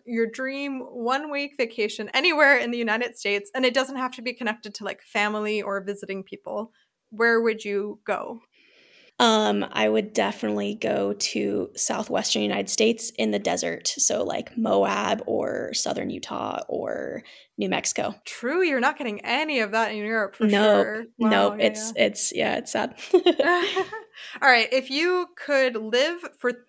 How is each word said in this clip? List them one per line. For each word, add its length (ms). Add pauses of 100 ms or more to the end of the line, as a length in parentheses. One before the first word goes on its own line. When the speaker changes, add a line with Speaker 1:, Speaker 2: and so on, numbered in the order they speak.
Speaker 1:
your 220
dream 540
one-week 760
vacation 560
anywhere 440
in 140
the 60
United 400
States, 380
and 100
it 80
doesn't 240
have 180
to 60
be 120
connected 420
to, 80
like, 180
family 600
or 180
visiting 440
people, 500 (360)
where 320
would 220
you 400
go? 380 (800)
Speaker 2:
Um, 520
I 180
would 240
definitely 600
go 380
to 600
southwestern 680
United 260
States 480
in 140
the 80
desert. 480
So, 360
like, 320
Moab 680
or 480
southern 380
Utah 580
or 540 (340)
New 100
Mexico. 460 (120)
Speaker 1:
True, 380
you're 160
not 160
getting 300
any 340
of 120
that 200
in 60
Europe, 380
for 100
Speaker 2:
Nope. 60 (340)
Speaker 1:
sure. 200 (120)
Wow, 120
Speaker 2:
Nope. 280
Speaker 1:
yeah, 80
Speaker 2:
It's, 300
Speaker 1:
yeah. 100
Speaker 2:
it's, 300
yeah, 220
it's 140
sad. 240 (160)
<laughs> 0
Speaker 1:
<laughs> 1300
All 80
right. 220
If 200
you 440
could 400
live 440 (180)
for 140 (180)